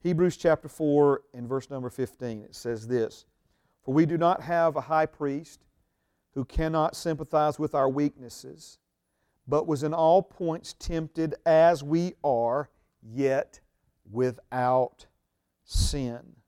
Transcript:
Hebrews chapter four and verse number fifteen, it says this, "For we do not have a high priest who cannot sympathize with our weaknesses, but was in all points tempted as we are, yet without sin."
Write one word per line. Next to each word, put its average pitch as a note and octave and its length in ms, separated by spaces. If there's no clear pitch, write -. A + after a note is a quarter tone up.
Hebrews F3 360
chapter D#3+ 320
four D3 540
and A#2+ 160
verse C3 220
number B2+ 200
fifteen, A#2 520
it - 120
says A2+ 320
this, A#2 380
"For C3 120
we D#3 100
do E3+ 140
not E3+ 240
have E3 340
a C#3+ 60
high D#3 240
priest - 580
who C3+ 100
cannot D#3+ 500
sympathize D3+ 640
with D#3 160
our C3+ 140
weaknesses, C#3 920
but D3 180
was D3+ 180
in D3+ 100
all E3 280
points E3+ 560
tempted D#3+ 560
as E3 360
we E3 400
are, B2 460
yet C3 580
without B2+ 960
sin." - 720